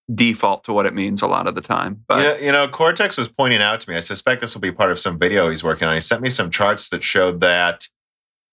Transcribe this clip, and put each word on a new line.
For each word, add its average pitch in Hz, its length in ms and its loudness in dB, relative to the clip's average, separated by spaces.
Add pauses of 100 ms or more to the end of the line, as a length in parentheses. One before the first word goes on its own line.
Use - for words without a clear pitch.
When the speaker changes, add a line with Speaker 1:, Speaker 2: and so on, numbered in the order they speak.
(140)
Speaker 1:
default 110 520 2
to 110 80 -6
what 101 120 2
it - 80 0
means 98 280 -4
a 104 60 0
lot 90 200 0
of 90 80 -4
the - 60 -8
time. 95 460 -4
But 143 100 2
Speaker 2:
You 147 60 4
know, 147 140 2
you 143 160 -2
know, 143 160 4
Cortex 170 480 0
was 117 100 -4
pointing 123 340 2
out 107 200 0
to - 80 -18
me, 85 80 -4
I 85 40 -4
suspect 120 380 -2
this 117 140 -8
will 101 80 -12
be 92 100 -2
part 92 200 2
of 87 80 -2
some 82 200 -4
video 90 300 2
he's 80 140 -6
working 82 260 0
on. 80 60 2
He 80 40 0
sent 113 220 -2
me 127 80 -2
some 101 220 -2
charts 104 380 0
that 85 140 -6
showed 90 380 2
that 87 480 2 (640)